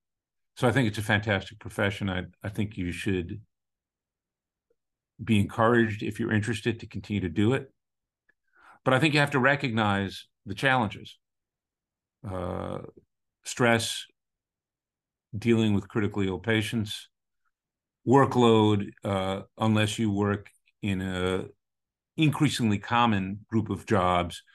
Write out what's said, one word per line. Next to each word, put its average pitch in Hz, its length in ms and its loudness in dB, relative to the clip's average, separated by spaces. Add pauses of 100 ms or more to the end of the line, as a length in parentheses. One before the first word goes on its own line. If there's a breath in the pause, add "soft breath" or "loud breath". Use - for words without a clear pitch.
(560)
So 123 120 0
I 113 40 2
think 123 160 2
it's 104 100 -4
a 110 40 -6
fantastic 104 560 0
profession. 101 520 -4
I, 90 140 -4 (180)
I 101 60 -8
think 104 280 -6
you 90 160 -6
should 92 480 -6 (1800)
be 107 160 2
encouraged, 110 640 2
if 113 160 -6
you're 110 140 -2
interested, 107 480 -2
to 110 60 -14
continue 101 340 -6
to 95 80 -4
do 107 240 2
it. - 200 -6 (1120 soft breath)
But 131 100 4
I 131 40 4
think 147 160 4
you 151 60 6
have 143 120 2
to 143 60 2
recognize 110 880 0 (200)
the 98 80 -8
challenges. 127 640 -2 (1120)
Uh, 92 500 -8 (640)
stress, 117 600 0 (1300)
dealing 110 380 2
with 95 140 -2
critically 101 380 -2
ill 92 120 -4
patients, 110 720 -2 (1000)
workload, 113 800 4 (160)
uh, 98 380 -2 (160)
unless 107 400 0
you 110 120 0
work 101 380 -2 (340)
in 95 180 -4
a 92 440 -4 (720)
increasingly 135 640 0
common 104 720 0
group 107 220 -2
of 98 160 -6
jobs 90 560 0 (120 soft breath)